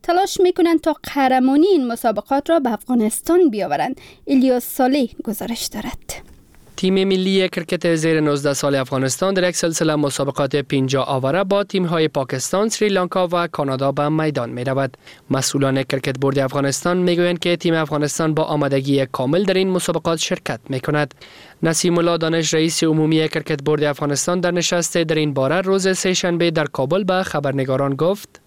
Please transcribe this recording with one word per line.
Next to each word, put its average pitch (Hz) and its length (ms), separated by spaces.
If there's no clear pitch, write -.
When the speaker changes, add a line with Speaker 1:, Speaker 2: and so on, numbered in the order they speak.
Speaker 1:
تلاش 359 380
می‌کنند 349 400
تا 302 220
قهرمانی 262 640
این 320 200
مسابقات 233 640
را 330 100
به 254 140
افغانستان 254 760
بیاورند. 170 520
الیاس 254 380
صالح 262 420
گزارش 226 420
دارد. - 480
Speaker 2:
تیم 190 300
ملی 190 420
کرکت 170 460
زیر 160 240
نوزده 147 340
سال 139 220
افغانستان 135 580
در 180 160
یک 170 60
سلسله 160 400
مسابقات 143 600
پنجاه 135 520
آوره 139 360
با 202 200
تیم‌های 175 440
پاکستان، 151 600
سریلانکا 190 640
و 175 160
کانادا 139 440
به 147 180
میدان 156 400
می‌رود. 131 480
مسئولان 135 540
کرکت 135 360
بورد 135 200
افغانستان 139 580
می‌گویند 175 420
که 175 180
تیم 170 160
افغانستان 156 600
با 156 100
آمادگی 139 640
کامل 139 380
در 196 100
این 190 160
مسابقات 170 500
شرکت 151 400
می‌کند. 143 440
نسیم 165 340
الله 170 200
دانش، 160 360
رئیس 160 300
عمومی 156 440
کرکت 151 360
بورد 147 200
افغانستان، 147 560
در 175 120
نشست 175 460
در 160 180
این 151 180
باره 135 280
روز 190 360
سه 185 160
شنبه 170 380
در 160 140
کابل 143 380
به 185 200
خبرنگاران 139 720
گفت 175 520